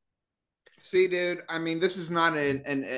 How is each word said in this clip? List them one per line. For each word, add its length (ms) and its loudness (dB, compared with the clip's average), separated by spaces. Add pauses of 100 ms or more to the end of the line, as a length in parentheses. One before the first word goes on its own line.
(800)
See, 300 2
dude, 400 -2
I 100 -4
mean, 200 -2
this 200 0
is 120 -6
not 240 4
an, 300 0
an, 220 -4 (120)